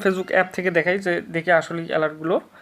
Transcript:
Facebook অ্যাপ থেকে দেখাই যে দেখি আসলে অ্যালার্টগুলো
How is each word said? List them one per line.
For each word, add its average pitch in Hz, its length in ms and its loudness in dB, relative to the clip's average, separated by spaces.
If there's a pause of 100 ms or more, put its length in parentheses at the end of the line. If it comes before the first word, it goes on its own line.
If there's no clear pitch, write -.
Facebook 185 320 0
অ্যাপ 185 200 4
থেকে 185 220 -2
দেখাই 180 280 2
যে 175 80 0 (220)
দেখি 165 240 0
আসলে 165 220 -4 (120)
অ্যালার্টগুলো 156 420 0 (260)